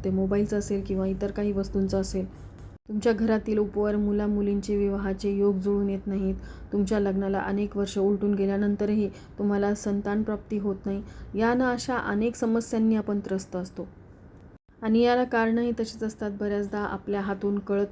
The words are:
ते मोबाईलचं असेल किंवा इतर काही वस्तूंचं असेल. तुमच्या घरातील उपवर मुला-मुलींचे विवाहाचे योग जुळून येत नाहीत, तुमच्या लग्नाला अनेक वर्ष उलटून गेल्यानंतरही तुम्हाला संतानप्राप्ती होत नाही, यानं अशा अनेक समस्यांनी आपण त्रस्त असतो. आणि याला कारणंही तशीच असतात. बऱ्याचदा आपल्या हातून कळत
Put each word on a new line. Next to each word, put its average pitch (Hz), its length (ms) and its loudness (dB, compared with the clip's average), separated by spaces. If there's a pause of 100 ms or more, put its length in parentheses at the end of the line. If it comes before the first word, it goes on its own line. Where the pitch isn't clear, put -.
ते 190 60 0
मोबाईलचं 202 480 2
असेल 202 280 -2
किंवा 190 200 0
इतर 196 240 -2
काही 208 220 0
वस्तूंचं 196 480 0
असेल. 185 500 -6 (380)
तुमच्या 214 240 2
घरातील 220 460 0
उपवर 208 380 0
मुला-मुलींचे 208 800 0
विवाहाचे 196 540 0
योग 202 280 4
जुळून 202 320 2
येत 196 160 -4
नाहीत, 190 280 0 (380)
तुमच्या 208 280 2
लग्नाला 196 380 2
अनेक 202 380 -2
वर्ष 202 220 -2
उलटून 202 360 4
गेल्यानंतरही 202 760 2
तुम्हाला 202 680 0
संतानप्राप्ती 208 840 -2
होत 196 180 -2 (100)
नाही, 196 160 -4 (320)
यानं 233 300 4
अशा 247 320 0
अनेक 220 400 0
समस्यांनी 226 580 2
आपण 208 260 0
त्रस्त 190 360 -4
असतो. 180 320 -8 (960)
आणि 220 160 4
याला 240 260 6
कारणंही 233 480 2
तशीच 226 300 -4
असतात. 214 280 -4 (100)
बऱ्याचदा 208 380 -2
आपल्या 202 420 -2
हातून 196 380 0
कळत 202 340 0